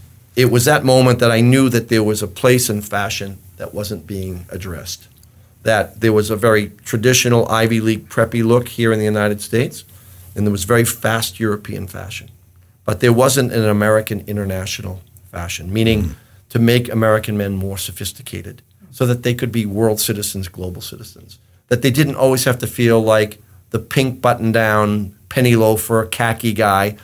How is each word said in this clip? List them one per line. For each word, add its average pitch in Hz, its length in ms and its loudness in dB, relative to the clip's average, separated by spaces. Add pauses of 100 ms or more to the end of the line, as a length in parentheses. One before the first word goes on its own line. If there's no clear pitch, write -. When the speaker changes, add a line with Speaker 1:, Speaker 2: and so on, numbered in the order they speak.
(360)
Speaker 1:
it 123 160 4
was 123 140 2
that 151 200 2
moment 127 340 6
that 117 120 4
I 113 100 2
knew 127 280 4
that 113 200 0
there 113 140 2
was 107 180 -2
a 104 60 -6
place 127 420 2
in 104 120 -4
fashion 101 560 -6 (200)
that - 160 -14
wasn't 98 340 -8
being 92 420 -8
addressed, 90 580 -12 (560)
that 104 380 0
there 113 120 2
was 107 160 2
a 110 60 -2
very 104 360 2 (120)
traditional 120 680 2
Ivy 113 320 2
League 110 280 -2
preppy 113 340 0
look 120 260 2
here 113 220 0
in 110 80 0
the 107 60 0
United 104 360 0
States, - 420 -4 (520)
and 104 100 -2
there 104 60 2
was 92 140 -4
very 117 200 4
fast 113 540 -4
European 101 480 -6
fashion. - 420 -14 (540)
But 104 160 -4
there 123 140 6
wasn't 127 400 2
an 113 120 0
American 107 600 2
international 95 760 -8 (300)
fashion, 87 420 -10
meaning 110 300 2
Speaker 2:
Mm. 82 60 -4 (400)
Speaker 1:
to 120 100 -2
make 120 320 2
American 110 460 0
men 101 180 -4
more 98 220 -6
sophisticated 98 840 -12 (300)
so - 140 0
that 120 180 0
they 123 100 0
could 120 180 -4
be 110 140 -2
world 107 340 0
citizens, 101 480 -6
global 90 340 -12
citizens, - 560 -18 (320)
that 123 120 0
they 135 100 2
didn't 139 240 0
always 131 300 2
have 123 140 0
to 120 80 -6
feel 117 360 2
like 110 360 2 (360)
the 110 40 -2
pink 131 420 -2
button-down, 107 920 0 (140)
penny 123 300 2
loafer, 110 480 2
khaki 113 480 -2
guy 104 500 2